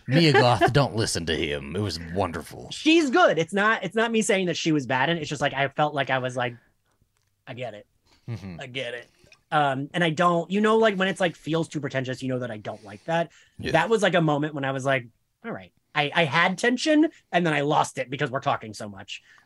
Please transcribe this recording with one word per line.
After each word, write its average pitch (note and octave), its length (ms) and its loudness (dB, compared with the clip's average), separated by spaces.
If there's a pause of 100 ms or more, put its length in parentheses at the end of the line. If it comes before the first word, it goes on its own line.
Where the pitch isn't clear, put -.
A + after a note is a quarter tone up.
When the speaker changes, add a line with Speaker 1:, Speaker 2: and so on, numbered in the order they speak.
Speaker 1:
Like B2+ 80 2
Speaker 2:
Mia D#3+ 160 6
Speaker 1:
<laughs> - 20 4
Speaker 2:
Goth, B2 380 4
don't A2+ 240 2
listen F#2+ 300 -2
to D#2+ 100 0
him. D2 400 -4
It G2+ 40 -2
was F#2 180 -4 (160)
wonderful. F2+ 560 -6
Speaker 1:
She's D#4 400 4
good. B3 280 4
It's E3 140 -2
not, G3+ 320 0
it's F#3+ 120 -6
not A#3 140 0
me A3 120 2
saying F#3+ 240 0
that E3 100 -2
she E3 160 0
was C#3+ 140 0
bad, C3 240 0
and E3+ 80 0
it's D3 100 -8
just, D3 120 -8
like, C#3+ 140 -2
I C#3 140 0
felt D3+ 260 -2
like C#3 160 -2
I C3 80 2
was B2+ 180 -4
like, B2 200 -4 (920)
"I C3+ 80 -14
get A#2 200 -12
it. G#2 120 -20 (420)
Speaker 2:
Mm-hmm. F#2+ 320 -12
Speaker 1:
I C#3 60 -12
get B2 280 -10
it." A#2+ 140 -16 (440)
Um, C#3+ 420 0
and F3 80 0
I E3+ 80 2
don't, E3+ 400 2
you G3+ 100 0
know, A3 160 4
like, A3 200 4
when F#3 100 2
it's, F#3+ 140 -4
like, F3 160 0
feels D#3+ 320 -2
too D3+ 120 -4
pretentious, C3 400 -4
you C3 80 -6
know B2+ 120 -2
that B2 100 -8
I G#2+ 60 -10
don't G#2+ 280 -12
like G#2 200 -18
that. E3 260 -2 (300)
Speaker 2:
Yeah. D3+ 120 -4
Speaker 1:
That D#3+ 160 2
was, A3 140 2
like, F#3 120 2
a F3 60 6
moment D3+ 340 0
when C#3 100 -4
I C3+ 80 -2
was C3+ 120 -6
like, C3 220 0 (380)
"All A3+ 80 -10
right." F#2 200 -14 (220)
I, D3 200 0
I E3+ 100 4
had E3+ 340 2
tension, D4+ 500 2 (240)
and F3 140 2
then D3+ 80 2
I C#3+ 80 0
lost D3 340 0
it B2 140 -6
because C#3 200 -4
we're C3+ 100 -4
talking A2+ 340 -4
so A2 120 -12
much. G2+ 360 -16 (240)